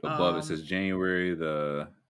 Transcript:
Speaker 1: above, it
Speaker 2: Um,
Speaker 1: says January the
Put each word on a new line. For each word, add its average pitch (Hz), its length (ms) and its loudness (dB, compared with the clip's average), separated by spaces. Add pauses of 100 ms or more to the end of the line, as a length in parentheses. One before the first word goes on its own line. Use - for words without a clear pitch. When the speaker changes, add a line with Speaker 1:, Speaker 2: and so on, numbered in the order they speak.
Speaker 1:
above, 87 340 2
it - 20 -2
Speaker 2:
Um, 80 60 -4
Speaker 1:
says 80 180 -4
January 92 720 2
the 76 540 -2 (320)